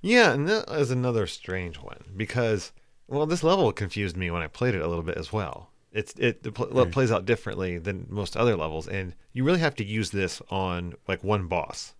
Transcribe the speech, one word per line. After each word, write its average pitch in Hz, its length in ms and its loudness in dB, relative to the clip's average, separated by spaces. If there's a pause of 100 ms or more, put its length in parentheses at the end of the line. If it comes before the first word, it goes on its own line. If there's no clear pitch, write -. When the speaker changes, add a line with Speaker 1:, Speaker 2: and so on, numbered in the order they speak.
Speaker 1:
Yeah, 214 300 8
and 143 140 2
that 214 240 0
is 147 200 2
another 123 360 2
strange 90 520 -6
one - 240 -14 (140)
because, 110 540 0 (360)
well, 143 200 0
this 165 160 0
level 165 280 6
confused 95 460 -2
me 90 140 -2
when 85 100 -2
I 80 60 -4
played 123 280 0
it 87 60 0
a 78 60 0
little 85 160 -2
bit 82 140 -4
as 80 140 -8
well. 98 400 -6 (200)
It's, 104 260 -6
it - 240 0 (140)
pl-, 120 160 -4
Speaker 2:
Right. 120 200 4
Speaker 1:
plays 123 200 4
out 101 140 2
differently 95 520 -2
than 90 320 -6
most 101 280 -4
other 117 180 4
levels, 80 320 -4
and 95 260 -6 (200)
you 123 100 0
really 170 160 4
have 156 160 2
to 117 100 -4
use 107 260 -2
this 95 380 -2
on, 90 440 -2 (140)
like, 95 160 -4
one 98 240 0
boss. - 520 -4